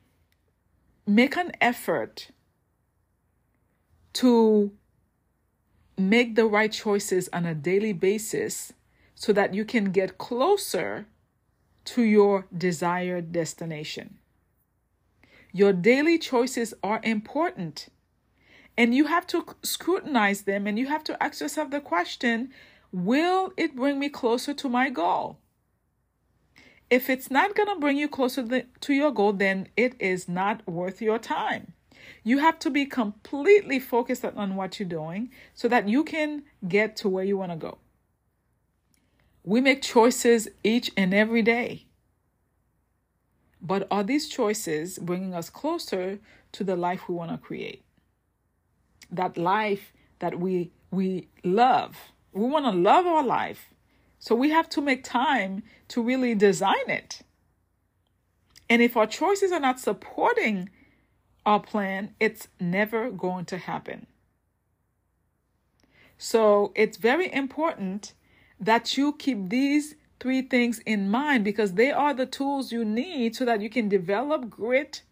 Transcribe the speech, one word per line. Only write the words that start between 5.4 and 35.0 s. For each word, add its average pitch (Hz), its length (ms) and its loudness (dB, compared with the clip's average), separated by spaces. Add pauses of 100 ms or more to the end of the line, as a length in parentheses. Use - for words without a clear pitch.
make 220 380 2
the 226 100 6
right 214 260 2
choices 202 600 -2
on 175 120 -2
a 165 80 -4
daily 190 380 0
basis 196 800 -4 (420)
so - 200 0
that 196 200 2
you 208 120 -2
can 208 260 0
get 190 260 0
closer 240 880 -2 (800)
to - 180 -2
your 202 540 4
desired 180 760 -4
destination. 160 840 -8 (1300)
Your 202 220 6
daily 269 440 4
choices 247 640 -2
are 214 220 -2
important, 220 840 -4 (880)
and 233 180 4
you 294 100 6
have 339 220 0
to 339 200 -2
c-, - 160 -18
scrutinize 233 800 0
them, 196 220 -2
and 208 140 -2
you 262 80 -2
have 311 180 -2
to - 160 -6
ask 294 200 -4
yourself 302 280 -4
the 285 120 -4
question, 269 720 -2 (400)
"Will 339 640 0
it 311 180 -2
bring 277 240 -2
me 285 100 -2
closer 254 440 -2
to 285 160 -6
my 247 200 0
goal?" 302 500 -2 (1500)
If 247 200 2
it's 262 220 -4
not 359 240 2
gonna 403 240 0
bring 285 180 0
you 294 100 -2
closer 262 340 -2
the, 247 240 -4 (160)
to 285 120 0
your 285 180 2
goal, 208 220 2
then 190 340 -2 (100)
it 247 220 0
is 185 280 -2
not 190 400 -4
worth 180 340 -6
your 214 160 0
time. - 560 -6 (500)
You 240 160 2
have 320 200 4
to 320 100 -4
be 277 160 0
completely 277 920 2
focused 247 460 -2
on 196 300 -6
what 190 240 -6
you're 190 100 -6
doing 170 420 -8 (240)